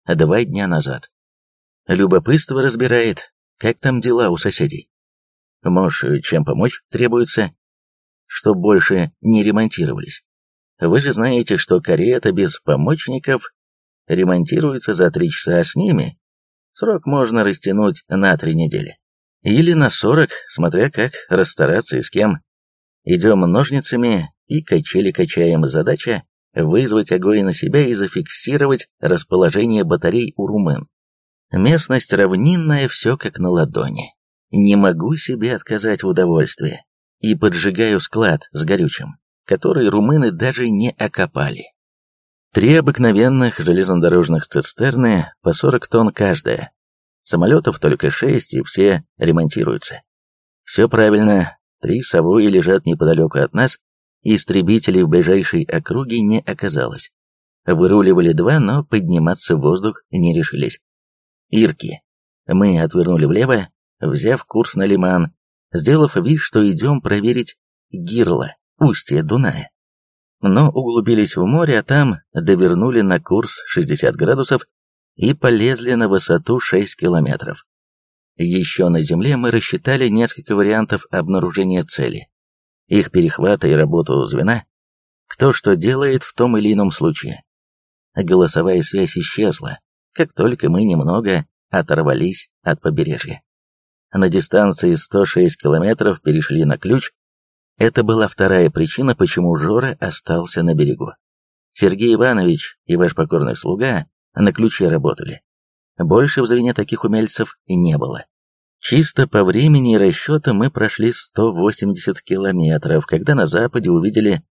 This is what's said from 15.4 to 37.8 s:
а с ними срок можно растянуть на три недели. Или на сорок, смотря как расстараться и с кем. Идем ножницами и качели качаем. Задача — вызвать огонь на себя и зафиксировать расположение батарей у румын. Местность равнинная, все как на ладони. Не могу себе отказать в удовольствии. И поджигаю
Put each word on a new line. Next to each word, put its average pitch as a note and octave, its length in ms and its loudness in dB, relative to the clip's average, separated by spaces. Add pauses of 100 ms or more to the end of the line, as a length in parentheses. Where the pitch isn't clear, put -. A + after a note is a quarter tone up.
а E2+ 40 0
с - 100 -6
ними D#3+ 440 -2 (540)
срок - 340 -4
можно B2 360 0
растянуть G2+ 640 -2
на F#2+ 280 2
три D#2+ 180 -4
недели. D#2+ 440 -4 (440)
Или D#3+ 300 2
на D3+ 160 4
сорок, - 420 2 (180)
смотря F2 420 0
как A#2+ 220 -4 (180)
расстараться F2 640 0
и B1 60 -2
с - 80 -12
кем. G2+ 320 0 (600)
Идем F#2+ 360 2
ножницами A#2+ 920 0 (140)
и D#3 160 -4
качели F#3 480 -2
качаем. - 580 0
Задача — D#2+ 560 -4 (300)
вызвать G#2 580 0
огонь G2 320 0
на F#2 100 -2
себя C3+ 320 0
и A#2+ 80 -2
зафиксировать A#2+ 920 -4 (120)
расположение G2 840 0
батарей F2 520 -2
у G2 100 -4
румын. F#2 420 -2 (640)
Местность B2+ 600 0
равнинная, C3+ 760 2
все - 280 -2
как - 220 -10
на F2+ 120 -2
ладони. C2+ 640 -2 (360)
Не G2+ 260 4
могу G2 400 2
себе B2 380 -4
отказать G#2 480 -4
в F#2+ 60 -2
удовольствии. E2 760 -2 (360)
И G#2+ 140 0
поджигаю G2 640 0